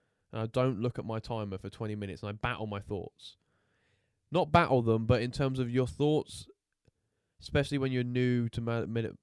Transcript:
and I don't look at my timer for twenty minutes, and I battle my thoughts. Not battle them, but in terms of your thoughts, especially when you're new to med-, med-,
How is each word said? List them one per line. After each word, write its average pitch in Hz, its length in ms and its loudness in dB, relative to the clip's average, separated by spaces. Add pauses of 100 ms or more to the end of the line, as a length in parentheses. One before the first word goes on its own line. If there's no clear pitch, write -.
(320)
and 110 100 -4
I 113 40 -2
don't 127 340 2
look - 180 -2
at - 60 -6
my 110 140 -4
timer 107 400 -6
for - 120 -12
twenty 107 240 -6
minutes, 101 280 -8
and 104 60 -6
I 101 40 -4
battle 110 340 -4
my 101 140 -6
thoughts. - 560 -10 (960)
Not 156 200 2
battle 147 300 6
them, 113 240 2
but 117 160 4
in 123 100 -2
terms 131 260 0
of 123 120 -2
your 127 180 2
thoughts, - 580 0 (920)
especially 143 380 -2
when 131 120 -2
you're 127 140 0
new 123 460 2
to 117 100 -6
med-, 117 280 -2
med-, 113 340 -4